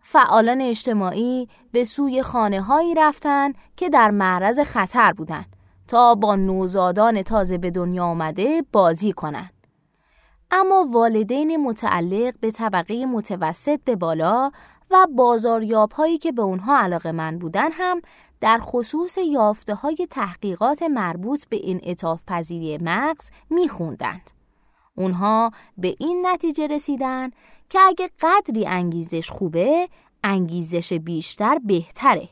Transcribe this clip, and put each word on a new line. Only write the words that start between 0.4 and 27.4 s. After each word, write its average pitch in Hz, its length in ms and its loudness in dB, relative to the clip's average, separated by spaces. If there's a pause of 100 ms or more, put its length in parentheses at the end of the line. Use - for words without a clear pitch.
اجتماعی 233 880 -2 (240)
به 247 120 2
سوی 262 380 -2
خانه‌هایی 240 720 0
رفتن 285 580 2 (240)
که 359 120 -4
در 240 220 6
معرض 202 500 0
خطر 220 520 2
بودن 156 320 -10 (440)
تا 240 260 6
با 208 220 2
نوزادان 190 880 2
تازه 185 360 -2
به 180 120 -4
دنیا 180 340 -2
آمده 170 580 -2 (100)
بازی 185 400 4
کنن. 151 380 -8 (1000)
اما 381 420 4
والدین 233 640 2
متعلق 220 840 -2
به 220 100 -2
طبقه 220 560 -4
متوسط 214 760 -4
به 240 120 0
بالا 175 540 0 (400)
و 370 160 8 (100)
بازاریاب‌هایی 226 1000 2
که 330 140 -4
به 233 100 -2
اونها 196 360 0
علاقه‌مند 165 600 -2
بودن 190 340 -2
هم 359 280 -4 (400)
در 220 180 4
خصوص 247 600 -4
یافته‌های 285 920 -2
تحقیقات 208 720 -4
مربوط 226 680 -4
به 220 160 -4
انعطاف 170 600 -6
پذیری 165 560 -6
مغز 233 480 -4 (200)
می‌خوندند. 180 800 -4 (680)
اونها 202 540 0 (280)
به 185 200 -4
این 359 280 -2
نتیجه 330 400 -2
رسیدن 262 640 -4 (400)